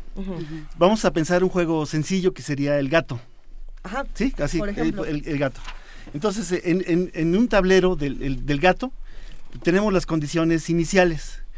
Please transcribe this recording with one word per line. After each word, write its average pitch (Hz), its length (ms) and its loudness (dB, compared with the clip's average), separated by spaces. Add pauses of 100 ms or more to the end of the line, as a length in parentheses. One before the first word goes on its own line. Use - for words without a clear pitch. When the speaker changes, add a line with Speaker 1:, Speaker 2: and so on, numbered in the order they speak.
(160)
Speaker 1:
Ujú. 190 200 -6 (420)
Speaker 2:
Vamos 196 280 6
a 180 60 4
pensar 175 320 2
un 185 60 4
juego 165 360 0
sencillo 175 480 0
que - 80 -14
sería 143 380 0
el 139 100 -2
gato. 160 300 0 (640)
Speaker 1:
Ajá, 247 300 -6
Speaker 2:
¿Sí? 262 260 0
Así, 147 200 0
Speaker 1:
por 202 100 -2
ejemplo. 208 360 -2
Speaker 2:
el, 151 120 -4
el, 143 100 -8
el 147 120 -2
gato. 139 200 -2 (540)
Entonces, 190 380 -2 (120)
en, 180 240 0
en, 175 260 2
en 165 220 0
un 240 140 4
tablero 185 460 4
del, 143 260 -2
el, 131 240 -2
del 143 140 2
gato, 185 320 2 (720)
tenemos 202 280 4
las 185 140 2
condiciones 160 640 0
iniciales, 170 720 2 (160)